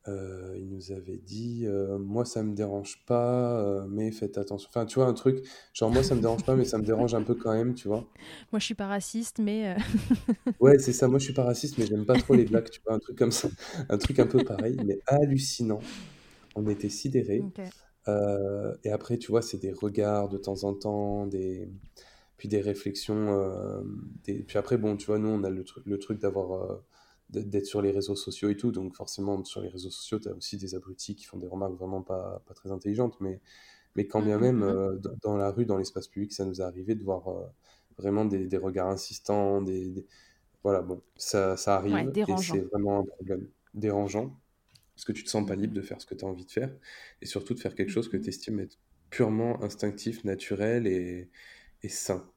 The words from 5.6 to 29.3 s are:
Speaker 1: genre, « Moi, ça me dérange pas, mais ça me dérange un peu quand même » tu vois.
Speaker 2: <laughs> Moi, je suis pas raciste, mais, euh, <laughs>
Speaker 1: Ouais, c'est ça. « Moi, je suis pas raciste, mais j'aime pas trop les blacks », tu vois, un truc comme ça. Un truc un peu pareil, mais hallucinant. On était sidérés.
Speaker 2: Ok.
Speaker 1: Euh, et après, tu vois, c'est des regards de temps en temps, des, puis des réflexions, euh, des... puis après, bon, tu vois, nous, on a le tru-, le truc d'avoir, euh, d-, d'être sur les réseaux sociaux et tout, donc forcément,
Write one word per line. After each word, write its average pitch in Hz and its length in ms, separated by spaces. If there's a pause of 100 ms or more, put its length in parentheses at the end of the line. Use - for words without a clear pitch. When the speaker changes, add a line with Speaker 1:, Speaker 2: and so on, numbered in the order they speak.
Speaker 1:
genre, « 113 180
Moi, 127 100
ça 135 140
me 117 60
dérange 113 240
pas, 131 100
mais 127 100
ça 110 140
me 107 40
dérange 113 300
un 113 80
peu 117 140
quand 113 180
même » 117 220
tu 104 140
vois. 113 200 (200)
Speaker 2:
<laughs> - 220
Moi, 220 80
je - 60
suis 226 100
pas 196 120
raciste, 202 520
mais, 208 360
euh, - 20
<laughs> - 840
Speaker 1:
Ouais, 135 180
c'est 127 140
ça. « 127 160
Moi, 135 100
je 135 60
suis 135 80
pas 135 100
raciste, 123 340
mais 113 80
j'aime 107 200
pas 127 120
trop 127 160
les 120 120
blacks », 113 260
tu - 140
vois, 113 100
un 104 40
truc - 180
comme 123 140
ça. - 180 (400)
Un 104 80
truc 131 220
un 120 60
peu 120 180
pareil, 110 400
mais 98 220
hallucinant. 135 760 (760)
On 107 120
était 104 220
sidérés. 117 520
Speaker 2:
Ok. 196 200 (460)
Speaker 1:
Euh, 101 760
et 107 80
après, 120 260
tu 120 100
vois, 113 140
c'est 98 180
des 92 140
regards 104 560
de 98 80
temps 98 260
en 101 100
temps, 101 540
des, 95 420 (680)
puis - 100
des 104 140
réflexions, 104 720
euh, 98 480 (420)
des... 101 200
puis - 140
après, 117 200
bon, 107 200
tu 101 100
vois, 104 120
nous, 107 100
on 104 140
a 98 60
le 95 160
tru-, - 200
le 101 140
truc 104 200
d'avoir, 95 340
euh, 95 300 (460)
d-, 107 160
d'être 101 200
sur 104 160
les 98 100
réseaux 98 240
sociaux 98 340
et 101 80
tout, 120 140
donc 95 240
forcément, 98 500